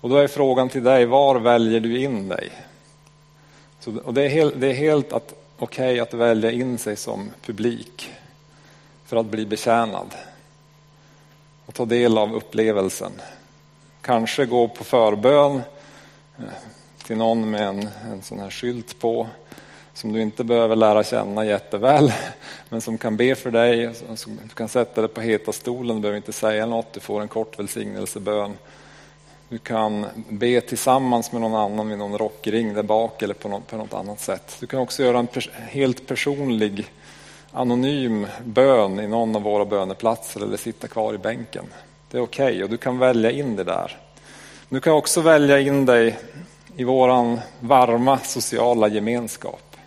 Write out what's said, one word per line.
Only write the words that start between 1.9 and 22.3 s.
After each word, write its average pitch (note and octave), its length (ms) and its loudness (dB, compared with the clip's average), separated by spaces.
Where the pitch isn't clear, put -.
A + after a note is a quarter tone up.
in A#2+ 300 -4
dig? - 220 -6
Så, - 180 -10
och - 160 -8
det C#3 80 2
är C#3+ 60 2
helt, D3 320 2
det C3 60 2
är C3 80 2
helt D3 380 2
att, - 220 -6
okej B2 420 -2
att A#2 140 -6
välja A#2 360 4
in B2 280 -4
sig G#2 180 -6
som G#2 340 -10
publik A2+ 640 -6
för - 120 -4
att A2+ 100 0
bli A2 200 -4
betjänad A2 680 -2
och - 80 -20
ta B2 100 -4
del A#2 340 4
av G#2+ 160 0
upplevelsen. G2+ 760 -2
Kanske B2 460 0
gå A#2 220 2
på A2+ 160 -12
förbön, B2+ 760 4
eh, A#2+ 60 -14
till A2+ 100 -6
någon A2+ 340 0
med G#2+ 120 -2
en, G2+ 260 -4
en G2+ 180 -12
sån G2+ 180 -12
här G2 100 -12
skylt B2 480 -8
på A#2 300 -2
som G#2+ 180 -8
du A2+ 100 0
inte A2 220 -4
behöver A#2 320 4
lära G#2+ 280 4
känna G#2+ 400 -4
jätteväl, A2+ 680 2